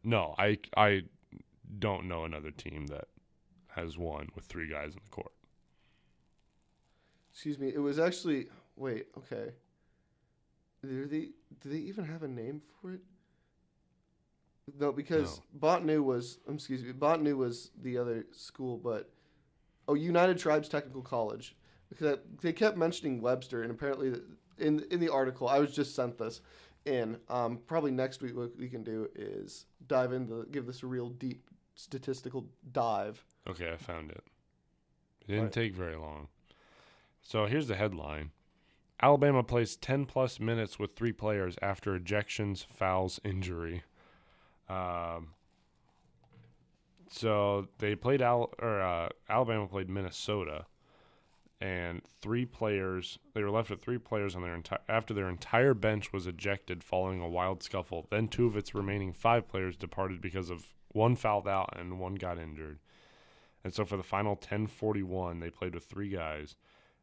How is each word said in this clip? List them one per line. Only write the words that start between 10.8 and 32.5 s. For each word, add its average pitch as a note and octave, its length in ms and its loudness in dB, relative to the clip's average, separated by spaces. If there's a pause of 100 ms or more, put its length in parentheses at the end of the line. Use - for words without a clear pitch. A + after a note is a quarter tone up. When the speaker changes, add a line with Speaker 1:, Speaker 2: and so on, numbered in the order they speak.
Speaker 2:
Do C3+ 240 -6
they, D3+ 220 -4 (320)
do - 80 -14
they C#3+ 100 -4
even G3 280 -6
have D#3+ 180 -8
a D3 40 -4
name C3 340 -6 (180)
for F#3 140 -12
it? F#3 60 -12 (1800)
No, C#3+ 140 2
because D3 480 0 (140)
Speaker 1:
No. D3+ 140 2
Speaker 2:
Bottineau D#3 340 4
was, B2 360 0 (100)
um, C#3 60 -4
excuse C3 280 -6
me, B2 100 -10
Bottineau D3 440 4
was B2 340 -2 (120)
the B2 160 -4
other A#2 340 -2
school, - 460 -8
but, A2+ 320 -4 (760)
oh, C#3+ 80 4
United F3 440 6
Tribes D3+ 300 4
Technical C3+ 340 -4
College. A#2 540 -4 (320)
Because C#3+ 300 0
I, - 20 -8 (220)
they E3+ 100 2
kept G#3+ 240 4
mentioning D#3+ 460 0
Webster, B2+ 400 0
and A2+ 80 -4
apparently C3+ 400 -2
the, A#2+ 120 -4 (360)
in, D3+ 320 4
in F3 100 2
the E3+ 80 4
article, C3 400 2
I C#3 100 8
was D3 160 6
just C#3+ 200 0
sent A#2+ 240 0
this A2+ 240 -6 (420)
in. A#2 320 0 (140)
Um, A#2+ 360 0
probably D#3+ 240 2
next C3 300 0
week B2 160 -6
what A#2+ 220 -4
we B2 100 -6
can A#2 160 -8
do A2 300 -4
is G2+ 500 -8 (220)
dive B2+ 260 4
into, A#2 380 -4
give C3+ 160 -6
this B2+ 160 -12
a C3 40 -8
real B2 220 -4
deep B2 400 -8 (260)
statistical C3 720 -6 (260)